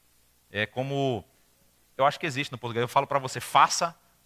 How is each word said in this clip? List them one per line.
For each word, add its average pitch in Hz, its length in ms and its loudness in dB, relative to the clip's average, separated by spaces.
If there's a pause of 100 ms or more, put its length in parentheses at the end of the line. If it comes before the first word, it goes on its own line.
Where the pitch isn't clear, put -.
(520)
É 104 140 -2
como, 135 580 -4 (720)
eu 131 100 2
acho 147 140 0
que 180 60 -6
existe 139 260 -6
no 127 60 -10
português, 117 240 -4
eu 123 80 -2
falo 139 180 2
pra 143 120 -2
você, 127 200 -6
"Faça", 165 580 2 (280)